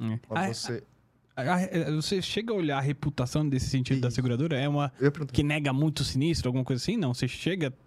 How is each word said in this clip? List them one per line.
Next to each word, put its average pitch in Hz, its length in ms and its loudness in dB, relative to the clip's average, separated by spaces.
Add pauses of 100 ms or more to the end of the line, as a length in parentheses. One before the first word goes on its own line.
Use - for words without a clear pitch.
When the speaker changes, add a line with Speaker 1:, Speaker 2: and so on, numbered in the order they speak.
Speaker 1:
É. 113 260 -2
Speaker 2:
Mas 170 380 -2
Speaker 1:
A, 123 80 -4
Speaker 2:
você 113 100 -6 (520)
Speaker 1:
a, 131 80 -4
a, 165 120 2 (340)
a, 151 60 0
você... 160 260 0
chega 226 300 -4
a 220 60 0
olhar 147 220 0
a - 20 0
reputação 143 640 0
desse 131 220 0
sentido 131 320 0
da 127 80 2
Speaker 2:
Isso. 113 60 -2
Speaker 1:
seguradora? 127 440 0
É 139 80 0
uma 143 320 0
Speaker 2:
Eu 131 60 4
ia 143 60 6
perguntar. 147 220 -6
Speaker 1:
que 151 100 4
nega 147 280 0
muito 147 320 2
sinistro, 135 460 0
alguma 127 160 0
coisa 127 160 0
assim? 226 160 -2
Não? 139 160 0
Você 131 140 0
chega 165 440 -2 (160)